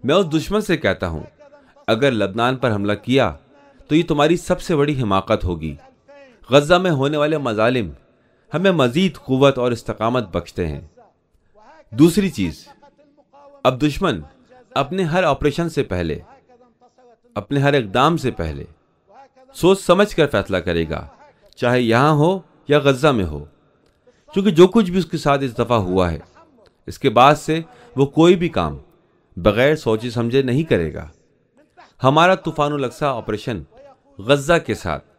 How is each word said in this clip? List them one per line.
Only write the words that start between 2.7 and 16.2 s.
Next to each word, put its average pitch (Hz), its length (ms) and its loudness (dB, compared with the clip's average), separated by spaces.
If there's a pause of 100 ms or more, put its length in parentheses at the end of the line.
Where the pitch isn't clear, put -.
حملہ 101 220 -2
کیا 117 400 -2 (540)
تو 151 80 0
یہ 165 120 4
تمہاری 156 300 2
سب - 240 -4
سے 175 140 -2
بڑی 143 260 0
حماقت 101 420 0
ہوگی۔ 80 320 -6 (760)
غزہ 143 240 4
میں 180 180 2
ہونے 143 260 -2
والے 151 200 -2
مظالم 117 540 -2 (600)
ہمیں 185 180 2
مزید 151 440 0
قوت 131 420 2
اور 123 140 -2
استقامت 113 640 -4
بخشتے 87 320 -6
ہیں۔ 73 140 -8 (1080)
دوسری 170 380 2
چیز، 85 380 -8 (960)
اب - 180 0
دشمن 143 400 -2 (500)
اپنے 143 320 -4
ہر 175 200 -2
operation 151 460 -2
سے 143 140 -4
پہلے، 87 360 -4 (1160)